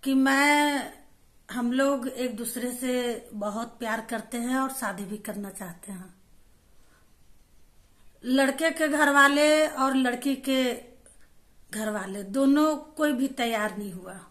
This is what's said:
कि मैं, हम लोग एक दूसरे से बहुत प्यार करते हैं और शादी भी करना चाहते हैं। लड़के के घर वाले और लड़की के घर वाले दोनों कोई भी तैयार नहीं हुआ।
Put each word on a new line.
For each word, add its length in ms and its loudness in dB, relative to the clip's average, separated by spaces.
कि 100 0
मैं, 800 4
हम 200 -2
लोग 360 2
एक 280 -4
दूसरे 360 -6
से 640 -4
बहुत 340 -4
प्यार 220 -4
करते 360 -8
हैं 200 -2
और 140 0
शादी 340 -6
भी 120 -8
करना 320 -10
चाहते 420 -14
हैं। 240 -14
लड़के 460 2
के 160 -2
घर 220 2
वाले 580 6
और 280 0
लड़की 400 0
के 480 -2
घर 160 -4
वाले 340 -6
दोनों 520 4
कोई 380 -2
भी 140 0
तैयार 500 -2
नहीं 160 -8
हुआ। 260 -14